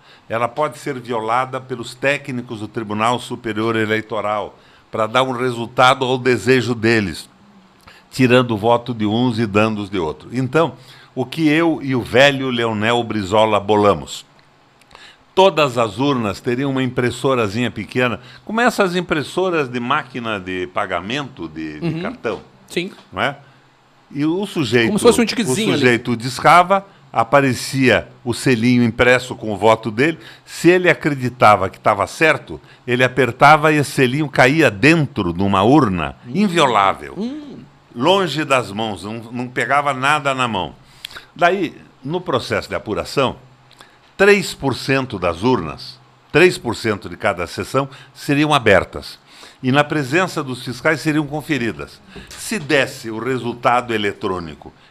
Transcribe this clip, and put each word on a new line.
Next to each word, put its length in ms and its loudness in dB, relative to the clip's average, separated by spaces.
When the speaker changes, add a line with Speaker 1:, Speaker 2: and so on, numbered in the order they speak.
Speaker 1:
Ela 180 -2
pode 300 -6
ser 220 -8
violada 600 -4
pelos 340 -12
técnicos 680 -6
do 80 -10
Tribunal 500 -2
Superior 560 -4
Eleitoral 840 -4
pra 160 -4
dar 180 0
um 80 -2
resultado 760 0
ao 120 0
desejo 560 2
deles, 560 0
tirando 420 2
o 60 -2
voto 360 0
de 120 -4
uns 320 0
e 80 0
dando 360 0
os 80 -10
de 100 -4
outros. 340 -6
Então, 420 -2
o 120 -6
que 240 0
eu 340 0
e 100 -4
o 80 0
velho 480 4
Leonel 540 0
Brizola 560 2
bolamos? 640 0
Todas 420 4
as 220 0
urnas 420 -2
teriam 300 -2
uma 120 -2
impressorazinha 880 -2
pequena, 480 -4
como 160 -6
essas 340 0
impressoras 760 -2
de 100 -6
máquina 580 -4
de 300 -6
pagamento 800 -6
de, 320 -10
de 60 -6
Speaker 2:
Uhum. 160 -6
Speaker 1:
cartão. 400 -8
Speaker 2:
Sim. 240 -8
Speaker 1:
Não 80 -6
é? 160 -2
E 140 -4
o 200 -2
sujeito, 420 2
Speaker 2:
Como 120 0
se 60 0
fosse 160 4
um 40 2
tiquezinho 440 -2
Speaker 1:
o 20 2
Speaker 2:
ali. 80 0
Speaker 1:
sujeito 380 2
discava, 680 2
aparecia 960 2
o 80 -2
selinho 500 2
impresso 500 2
com 200 -8
o 40 -4
voto 320 2
dele. 300 -2
Se 220 -4
ele 220 6
acreditava 800 2
que 100 -16
tava 260 2
certo, 540 -2
ele 180 0
apertava 680 4
e 60 2
esse 140 -2
selinho 360 0
caía 420 4
dentro 640 2
de 100 -4
uma 220 4
urna 540 2
Speaker 2:
Hum. 80 -14
Speaker 1:
inviolável, 800 2
Speaker 2:
Hum. 420 -10
Speaker 1:
longe 480 0
das 300 -2
mãos, 320 -6
não, 160 -10
não 160 -8
pegava 460 -2
nada 420 -2
na 140 -2
mão. 260 -4
Daí, 460 -2
no 160 -6
processo 480 -4
de 80 -6
apuração, 640 -4
três 360 4
por 220 -4
cento 420 -2
das 260 -2
urnas, 540 -2
três 280 4
por 180 -6
cento 320 -4
de 80 -14
cada 320 -2
sessão, 400 -4
seriam 400 0
abertas. 640 2
E 80 0
na 100 4
presença 640 -2
dos 200 -10
fiscais 360 -2
seriam 260 -2
conferidas. 760 -6
Se 300 -8
desse 500 -2
o 80 -8
resultado 760 -2
eletrônico 800 -6